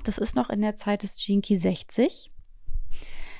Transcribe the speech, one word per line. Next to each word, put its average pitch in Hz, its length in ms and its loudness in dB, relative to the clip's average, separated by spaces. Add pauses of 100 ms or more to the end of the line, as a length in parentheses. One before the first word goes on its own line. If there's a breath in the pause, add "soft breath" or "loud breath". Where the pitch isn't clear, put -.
das - 160 -2
ist 220 160 0
noch 254 160 2
in 208 120 0
der 214 120 0
Zeit 202 300 -2
des - 120 -6
Gene 196 260 2
Key 202 140 4
sechzig, 185 720 0 (1120 loud breath)